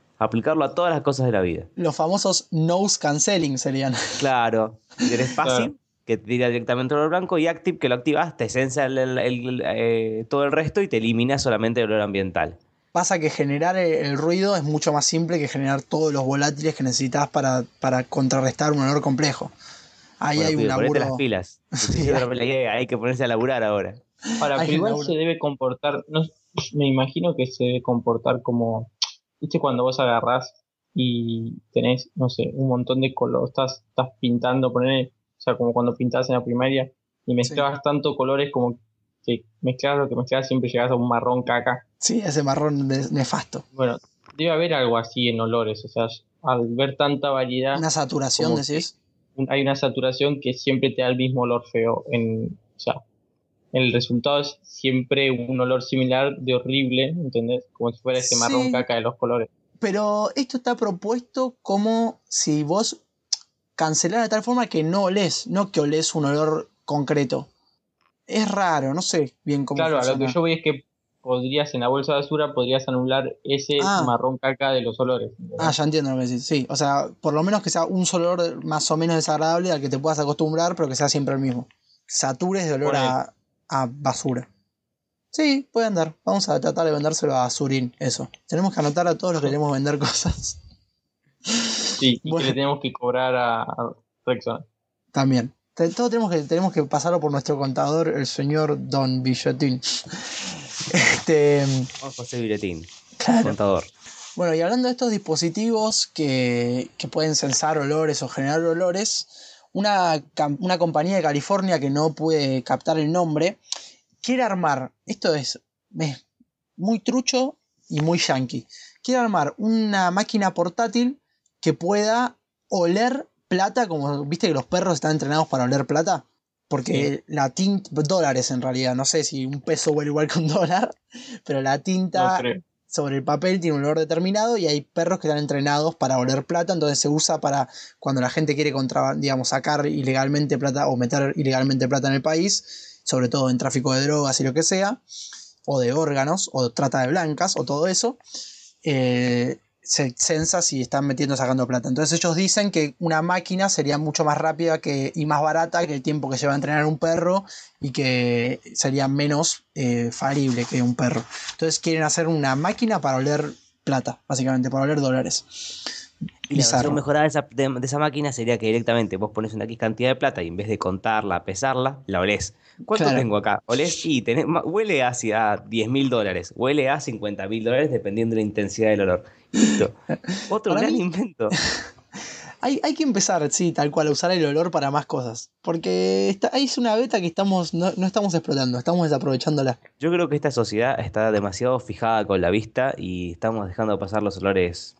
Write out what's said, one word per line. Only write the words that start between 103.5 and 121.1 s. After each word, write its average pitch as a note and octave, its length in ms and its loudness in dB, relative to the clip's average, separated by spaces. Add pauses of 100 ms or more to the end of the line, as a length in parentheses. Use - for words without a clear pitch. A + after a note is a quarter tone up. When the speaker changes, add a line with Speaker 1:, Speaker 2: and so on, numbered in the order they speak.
Speaker 2:
Bueno, F3 200 0
y D#3+ 60 2
hablando B3 260 2
de B3 60 0
estos B3 180 0
dispositivos G#3 960 0
que, B2 880 0
que D3+ 100 -8
pueden D#3 280 0
sensar D3+ 420 0
olores D3+ 460 0
o B2+ 40 -4
generar C#3 340 -2
olores, F3 680 0 (440)
una F#3 500 2 (140)
cam-, D3 240 0
una F3+ 180 0
compañía E3 400 2
de F3 40 2
California D#3+ 580 0
que C#3 100 0
no D3 240 2
pude C#3+ 500 0
captar D#3 340 0
el D3+ 140 0
nombre, E3+ 460 0 (640)
quiere B3+ 220 0
armar, D#3+ 480 0 (140)
esto F#3 300 0
es, C3+ 240 -6 (400)
es D3 260 -4 (500)
muy G#3 240 0
trucho B3+ 580 -2 (320)
y D3+ 120 -2
muy E3 160 2
yankee, C3 480 -2 (380)
quiere B3 180 2
armar F#3+ 360 0
una G#3+ 540 2
máquina G3+ 420 0
portátil A#3 640 0 (420)